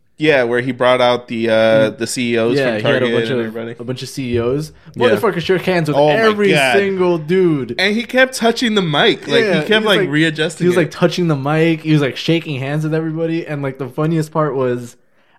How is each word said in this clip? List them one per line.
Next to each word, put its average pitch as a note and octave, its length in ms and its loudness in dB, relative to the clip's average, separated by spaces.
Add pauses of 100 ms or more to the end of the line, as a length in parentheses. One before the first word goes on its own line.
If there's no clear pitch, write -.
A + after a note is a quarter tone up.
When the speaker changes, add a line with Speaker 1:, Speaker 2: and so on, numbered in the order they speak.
(160)
Speaker 1:
Yeah, D3 280 2
where A#2+ 160 0
he C3 100 -4
brought B2 300 2
out B2 260 2
the, A2+ 240 -4
uh, - 20 2 (380)
Speaker 2:
Mm. G#2 80 -12
Speaker 1:
the A2+ 80 -6
C A#2+ 280 -4
E A2+ 40 2
Os A#2+ 180 0
Speaker 2:
Yeah, C#3 80 0
Speaker 1:
from A#2 120 -2
Speaker 2:
he G#2+ 60 -6
had A#2 120 2
a A2+ 60 0
Speaker 1:
Target A#2+ 140 -2
Speaker 2:
bunch A#2 160 -2
Speaker 1:
and B2 100 -2
Speaker 2:
of, A2+ 60 -4
Speaker 1:
everybody. A2+ 340 -10
Speaker 2:
a A#2+ 40 -12
bunch B2+ 200 -8
of B2 40 -12
C B2 260 -6
E A#2 60 0
Os. C#3 320 -2 (220)
Speaker 1:
Yeah. A#2 140 2
Speaker 2:
Motherfucker G3 320 0
shook F3 220 0
hands E3+ 260 0
with C#3 80 0
Speaker 1:
Oh D3 120 4
my D3 60 4
Speaker 2:
every G#3 360 2
Speaker 1:
God. C3+ 260 2
Speaker 2:
single F#3 420 0
dude. D3+ 600 0
Speaker 1:
And G3+ 180 0
he A#3 80 -4
kept B3+ 300 0
touching A#3 420 0
the G3 60 2
mic. E3 440 0
Like, C#3+ 160 2
Speaker 2:
Yeah, F3+ 200 2
Speaker 1:
he D3 40 -6
kept, - 20 -10
Speaker 2:
he G#3 60 2
was, G#3+ 120 2
Speaker 1:
like, G3+ 140 2
Speaker 2:
like, F3+ 100 -2
Speaker 1:
readjusting D#3 540 -2
Speaker 2:
he F3 40 4
was, F3 80 2
Speaker 1:
it. F#3 60 2
Speaker 2:
like, D3+ 100 -2
touching F3 340 0
the D#3 100 2
mic. D#3 440 0
He D#3 120 0
was, D3+ 80 4
like, C#3 160 -2
shaking D#3+ 440 -2
hands D3 240 -4
with D#3 100 -4
everybody. E3 500 -4
And, D3 160 -8
like, C3+ 180 -6
the C3+ 100 -8
funniest D#3 420 -2
part D3+ 240 -2
was B2 420 -4 (420)